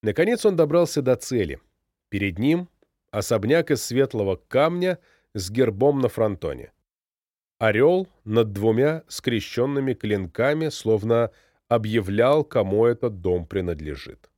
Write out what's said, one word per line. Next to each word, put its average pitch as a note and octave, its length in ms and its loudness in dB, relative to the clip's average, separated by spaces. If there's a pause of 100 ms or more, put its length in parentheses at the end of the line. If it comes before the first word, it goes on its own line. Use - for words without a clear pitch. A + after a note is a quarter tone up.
Наконец F3+ 420 0
он G3+ 100 4
добрался D#3+ 460 2
до B2 160 2
цели. F2+ 420 -4 (480)
Перед G2 320 -4
ним — E3 300 0 (420)
особняк A2+ 600 0
из C3+ 120 -2
светлого A#2+ 540 -2
камня F3 640 0 (340)
с F#2+ 180 -8
гербом B2 480 2
на B2 80 0
фронтоне. F2 640 -4 (880)
Орёл C#3 480 2 (160)
над A2 300 0
двумя A#2 560 2
скрещёнными C3 840 -2
клинками A2+ 760 -2
словно A2+ 600 0 (360)
объявлял, A2+ 760 2
кому G#2+ 400 2
этот A2+ 340 -2
дом F2+ 260 -2
принадлежит. D#2 920 -8